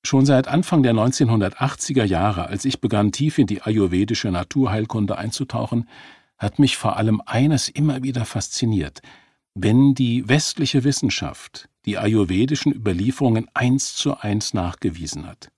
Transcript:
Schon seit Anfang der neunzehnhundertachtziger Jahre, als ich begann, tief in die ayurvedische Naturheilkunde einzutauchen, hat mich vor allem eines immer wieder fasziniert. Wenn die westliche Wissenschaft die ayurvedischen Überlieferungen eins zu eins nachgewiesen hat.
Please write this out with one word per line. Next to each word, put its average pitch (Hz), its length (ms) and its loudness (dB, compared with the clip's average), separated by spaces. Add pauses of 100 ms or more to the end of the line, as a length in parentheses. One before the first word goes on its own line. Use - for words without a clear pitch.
Schon 135 220 4
seit 131 220 4
Anfang 160 340 2
der 120 120 4
neunzehnhundertachtziger 117 1080 0
Jahre, 92 420 0
als 101 180 -8
ich 135 160 -4
begann, 104 320 0
tief 151 260 -2
in 120 80 4
die 98 160 -4
ayurvedische 104 680 0
Naturheilkunde 107 840 -2
einzutauchen, 117 720 -6 (500)
hat - 200 -4
mich 139 200 4
vor 104 180 0
allem 107 300 2
eines 135 420 2
immer 139 340 0
wieder 127 220 -4
fasziniert. 104 800 -2 (520)
Wenn 123 400 4
die 123 320 0
westliche 139 580 0
Wissenschaft - 840 -4 (160)
die 101 140 -4
ayurvedischen 107 760 2
Überlieferungen 110 800 0
eins 127 420 0
zu - 220 -4
eins 104 380 -4
nachgewiesen 82 720 -6
hat. - 320 -20